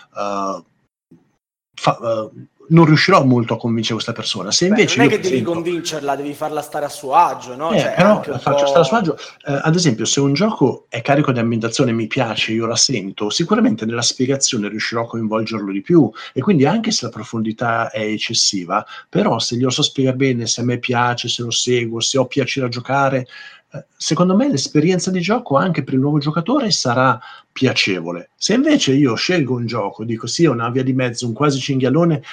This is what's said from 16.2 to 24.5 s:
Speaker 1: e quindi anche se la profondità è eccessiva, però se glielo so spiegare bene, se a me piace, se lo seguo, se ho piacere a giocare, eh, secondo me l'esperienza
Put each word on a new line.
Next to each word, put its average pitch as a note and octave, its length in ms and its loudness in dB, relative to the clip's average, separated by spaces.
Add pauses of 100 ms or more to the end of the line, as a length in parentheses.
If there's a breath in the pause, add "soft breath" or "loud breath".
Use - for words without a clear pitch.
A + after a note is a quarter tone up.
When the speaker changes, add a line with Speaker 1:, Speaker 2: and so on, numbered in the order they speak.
Speaker 1:
e - 80 -4
quindi C#3 240 4
anche A3 260 0
se - 140 -4
la A2 60 -8
profondità A2+ 800 -4
è A2 100 -8
eccessiva, G#2+ 840 -2 (280 loud breath)
però F3+ 280 0
se - 180 -4
glielo B2+ 120 2
so D3 140 0
spiegare C3 340 0
bene, B2+ 300 0
se - 160 -4
a - 20 -2
me B2 140 0
piace, A#2+ 500 -2
se - 140 -4
lo A#2+ 80 -6
seguo, A#2 500 0
se - 160 -2
ho C3 80 4
piacere C3 400 -2
a A#2+ 60 -2
giocare, C3 560 -2 (460 loud breath)
eh, C#3+ 120 -14 (100)
secondo F3+ 420 2
me C4+ 120 4
l'esperienza F3 640 0